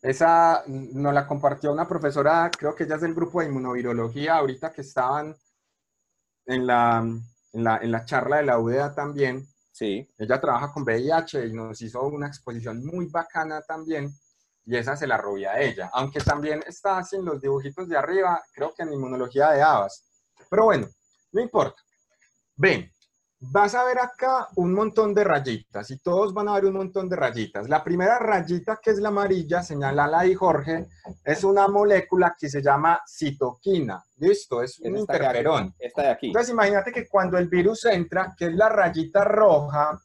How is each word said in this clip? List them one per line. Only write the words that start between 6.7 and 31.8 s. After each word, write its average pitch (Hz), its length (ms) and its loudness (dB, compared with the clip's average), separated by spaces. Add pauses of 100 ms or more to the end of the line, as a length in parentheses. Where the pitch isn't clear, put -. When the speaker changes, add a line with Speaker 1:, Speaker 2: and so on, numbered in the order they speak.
Speaker 1:
en 117 100 -4
la, 113 140 2
en 117 140 -4
la 117 120 -2
charla 131 340 0
de 151 60 2
la 123 160 2
U 117 80 -2
D 131 140 0
A 143 120 -4
también. 139 520 -4 (260)
Speaker 2:
Sí. 107 340 -6 (120)
Speaker 1:
Ella 123 240 -2
trabaja 139 320 -2
con 147 100 -6
V 113 160 0
I 135 120 -2
H 160 340 -2
y 110 80 -8
nos 113 280 -10
hizo 117 200 -10
una 143 260 -6
exposición 117 560 -12
muy 170 220 -8
bacana 160 560 -6
también, 160 500 -8 (540)
y 113 100 -4
esa 123 220 -2
se 143 100 -6
la 120 100 0
robé 98 300 -4
a 110 140 -2
ella, 101 320 -4
aunque 139 260 -4
también 151 480 -2
está 185 360 -2
sin 190 200 -8
los 156 180 -6
dibujitos 139 460 -6
de 165 100 0
arriba, 175 440 0 (120)
creo 151 200 -6
que 175 100 -8
en 156 100 -6
inmunología 131 580 0
de 143 100 4
habas. 120 440 2 (440)
Pero 214 160 4
bueno, 143 220 2 (440)
no 202 100 -2
importa. 214 400 0 (720)
Ven, 139 340 2 (560)
vas 202 300 2
a 247 80 2
ver 254 160 0
acá 254 560 -2
un 180 180 2
montón 214 400 2
de 202 120 4
rayitas, 131 680 -2
y 131 60 -12
todos 190 360 0
van 208 140 -2
a 208 60 0
ver 196 140 2
un 190 80 0
montón 190 340 -4
de 180 80 -2
rayitas. 113 500 -4
La 151 160 0
primera 180 360 2
rayita, 196 640 -2
que 220 100 2
es 196 80 2
la 208 100 -2
amarilla, 190 520 0
señálala 143 580 0
ahí, 185 140 4
Jorge, 165 540 0 (380)
es 156 180 0
una 196 240 6
molécula 190 720 2